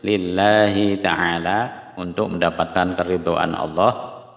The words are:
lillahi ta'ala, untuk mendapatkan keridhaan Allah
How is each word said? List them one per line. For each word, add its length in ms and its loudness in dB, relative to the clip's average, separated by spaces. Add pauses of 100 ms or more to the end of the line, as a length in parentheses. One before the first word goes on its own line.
lillahi 960 2
ta'ala, 1000 -2
untuk 340 -4
mendapatkan 640 0
keridhaan 560 0
Allah 640 -2 (200)